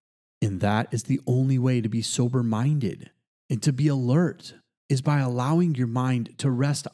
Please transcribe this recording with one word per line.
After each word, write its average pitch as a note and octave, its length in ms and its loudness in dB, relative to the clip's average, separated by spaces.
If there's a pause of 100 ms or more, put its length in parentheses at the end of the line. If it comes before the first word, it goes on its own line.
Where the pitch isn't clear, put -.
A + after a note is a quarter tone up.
(420)
And G2 200 -2
that G#2+ 320 0
is A#2+ 100 -4
the - 240 -2
only C3 320 2
way B2 220 0
to A2 80 -4
be A2+ 120 -2
sober-minded B2 1080 -2 (380)
and G#2+ 140 -2
to D3+ 100 2
be C#3+ 160 2
alert C#3 640 0 (340)
is C3 140 0
by D3 180 2
allowing C#3 560 0
your B2 120 0
mind B2+ 500 -2
to C#3 120 0
rest C#3 440 0